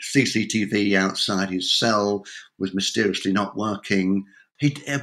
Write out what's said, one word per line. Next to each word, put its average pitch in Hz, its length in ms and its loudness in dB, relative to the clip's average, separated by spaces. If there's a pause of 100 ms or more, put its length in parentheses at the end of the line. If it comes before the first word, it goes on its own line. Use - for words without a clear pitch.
C 135 240 2
C 110 200 0
T 107 200 0
V 101 320 2
outside 95 520 0
his 92 240 -2
cell 104 520 2 (340)
was 95 140 -4
mysteriously 95 580 0
not 101 240 0
working. 98 720 0 (320)
He 147 200 0 (260)